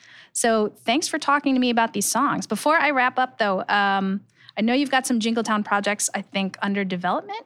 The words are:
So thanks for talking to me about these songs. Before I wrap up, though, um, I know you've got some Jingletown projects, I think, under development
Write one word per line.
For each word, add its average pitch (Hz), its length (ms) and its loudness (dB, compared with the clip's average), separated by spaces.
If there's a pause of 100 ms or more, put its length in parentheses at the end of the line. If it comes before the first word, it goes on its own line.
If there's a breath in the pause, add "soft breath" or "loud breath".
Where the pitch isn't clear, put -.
(320 loud breath)
So 220 400 0 (140)
thanks 262 220 0
for 320 100 -4
talking 285 380 0
to 254 40 2
me 247 120 2
about 226 220 2
these 202 120 -2
songs. 233 400 0
Before 294 320 0
I 294 140 2
wrap 254 260 0
up, 254 220 -2
though, 196 280 0
um, 196 540 0 (340 loud breath)
I 202 60 -4
know 226 120 2
you've 269 180 0
got 262 160 2
some 240 120 2
Jingletown 226 460 0
projects, 202 480 0
I 202 80 -4
think, 196 400 -4
under 202 220 0
development 196 600 -4